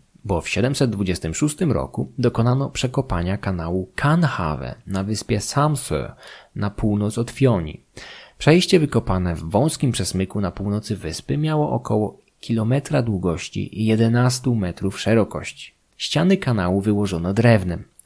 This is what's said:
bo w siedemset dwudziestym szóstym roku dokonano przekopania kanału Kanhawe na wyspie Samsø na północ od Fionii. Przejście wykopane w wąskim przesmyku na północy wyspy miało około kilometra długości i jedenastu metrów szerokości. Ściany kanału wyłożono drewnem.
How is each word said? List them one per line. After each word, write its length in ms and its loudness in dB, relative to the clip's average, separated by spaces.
bo 160 0
w 80 -8
siedemset 420 0
dwudziestym 440 -2
szóstym 380 0
roku 460 -4
dokonano 520 2
przekopania 680 -2
kanału 580 -4
Kanhawe 800 0
na 180 -2
wyspie 340 -2
Samsø 760 -2
na 140 -2
północ 480 0
od 120 -2
Fionii. 500 0
Przejście 420 4
wykopane 540 0
w 160 -8
wąskim 420 2
przesmyku 480 -2
na 100 -2
północy 460 -4
wyspy 420 -6
miało 320 0
około 480 -2
kilometra 600 0
długości 800 -4
i 40 0
jedenastu 680 4
metrów 460 -2
szerokości. 720 -2
Ściany 400 2
kanału 440 0
wyłożono 540 0
drewnem. 500 4